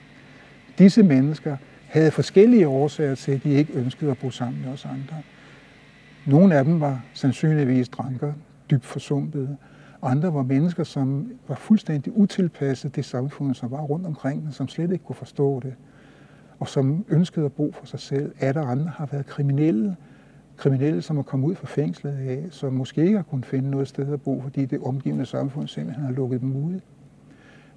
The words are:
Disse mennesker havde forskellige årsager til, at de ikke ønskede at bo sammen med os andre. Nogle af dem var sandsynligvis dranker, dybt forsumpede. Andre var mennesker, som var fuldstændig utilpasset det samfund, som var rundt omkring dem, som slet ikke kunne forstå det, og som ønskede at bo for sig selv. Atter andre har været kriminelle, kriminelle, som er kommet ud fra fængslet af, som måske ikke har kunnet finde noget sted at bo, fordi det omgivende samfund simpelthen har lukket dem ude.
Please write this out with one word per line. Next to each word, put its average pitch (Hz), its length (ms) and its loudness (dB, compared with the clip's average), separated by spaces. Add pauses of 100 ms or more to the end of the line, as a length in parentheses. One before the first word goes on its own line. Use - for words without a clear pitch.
(760)
Disse 196 260 10
mennesker 143 540 2 (300)
havde 156 240 4
forskellige 202 560 6
årsager 139 480 0
til, 139 160 -4
at 135 120 0
de 151 60 0
ikke 143 240 4
ønskede 131 380 -2
at 123 60 -2
bo 131 120 -6
sammen 131 320 -6
med 131 120 -8
os 139 120 -12
andre. 139 300 -10 (1120)
Nogle 160 280 8
af 135 100 4
dem 165 160 2
var 135 200 -2 (120)
sandsynligvis 131 760 0
dranker, 135 440 -6 (380)
dybt 139 140 2
forsumpede. 143 720 -6 (440)
Andre 151 320 0
var 143 100 0
mennesker, 151 400 0
som 139 480 -4 (160)
var 143 80 -6
fuldstændig - 600 0
utilpasset 156 800 0
det 139 100 -4
samfund, 135 500 -4
som 120 160 -8
var 139 100 -8
rundt 156 240 -4
omkring 151 360 -6
dem, 151 100 -8
som 131 160 -6
slet 170 240 -4
ikke 180 140 -6
kunne 127 100 -10
forstå 139 440 -2
det, 127 140 -10 (840)
og - 80 -8
som 143 420 0
ønskede 165 360 2
at 135 80 -4
bo 151 180 -2
for - 140 -16
sig - 140 -12
selv. 143 400 -4
Atter 139 220 0
andre 143 340 -2
har 156 100 -8
været 139 200 -6
kriminelle, 160 680 0 (640)
kriminelle, 143 440 0
som 156 160 -4
er 139 60 -2
kommet 135 240 -2
ud 185 80 0
fra 143 120 -12
fængslet 151 440 -4
af, 135 380 -6
som 139 240 -6
måske 131 320 0
ikke 208 100 4
har 190 80 0
kunnet 131 220 -6
finde 135 240 -2
noget 139 180 -2
sted 143 260 -6
at 139 80 -6
bo, 131 200 -4
fordi 139 240 -4
det 139 140 -4
omgivende 139 460 -4
samfund 135 420 -6
simpelthen 147 380 -8
har 127 80 -4
lukket 127 280 -2
dem 131 140 -4
ude. 170 260 -4 (960)